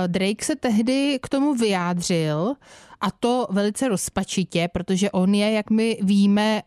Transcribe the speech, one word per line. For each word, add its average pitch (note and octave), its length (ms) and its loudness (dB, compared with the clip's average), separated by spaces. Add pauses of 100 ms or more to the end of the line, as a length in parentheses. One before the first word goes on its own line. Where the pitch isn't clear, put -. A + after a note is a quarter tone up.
eh, F3+ 40 -2
Drake F#3+ 380 -2
se D#4 100 -2
tehdy B3+ 680 0
k - 80 -12
tomu C#4+ 260 0
vyjádřil, F3 1000 0 (480)
a G3+ 100 -2
to A#3+ 380 -2
velice G#3 380 0
rozpačitě, F#3 840 -2
protože F#3 380 -2
on F#3+ 220 2
je, G#3 180 2
jak G#3+ 180 -2
my A3 320 2
víme, G3+ 640 4